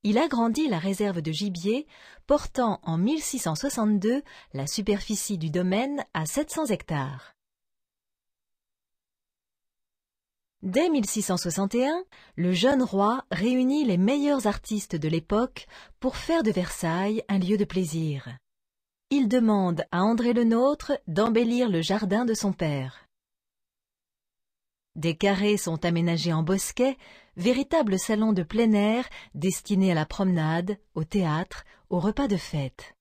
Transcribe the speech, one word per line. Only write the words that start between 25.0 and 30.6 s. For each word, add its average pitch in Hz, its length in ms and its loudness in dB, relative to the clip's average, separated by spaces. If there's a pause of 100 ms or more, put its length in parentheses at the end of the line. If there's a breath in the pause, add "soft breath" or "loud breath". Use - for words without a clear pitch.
carrés 202 400 2
sont 165 280 -4
aménagés 170 480 0
en 160 120 0
bosquet, 240 520 0 (400 loud breath)
véritable 240 640 2
salon 214 340 0
de 180 120 0
plein 220 300 2
air 214 340 0 (260 loud breath)
destiné 185 560 0
à 175 40 2
la 156 120 0
promenade, 175 720 0 (160)